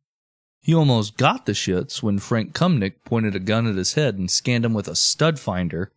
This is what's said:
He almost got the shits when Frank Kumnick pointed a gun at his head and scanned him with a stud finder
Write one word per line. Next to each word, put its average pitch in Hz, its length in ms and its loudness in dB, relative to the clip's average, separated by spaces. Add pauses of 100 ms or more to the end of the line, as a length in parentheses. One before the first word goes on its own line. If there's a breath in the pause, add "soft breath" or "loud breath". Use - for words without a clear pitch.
(600)
He 156 140 2
almost 123 440 2
got 170 280 0
the 107 60 0
shits - 500 -2
when 101 180 0
Frank - 340 -4
Kumnick 139 500 0
pointed 110 320 0
a 98 40 -4
gun 110 280 0
at 104 80 0
his 92 200 -2
head 131 220 0
and 90 140 -2
scanned 120 320 0
him 117 100 0
with 104 140 -2
a 85 80 -6
stud 156 420 2
finder 90 600 -4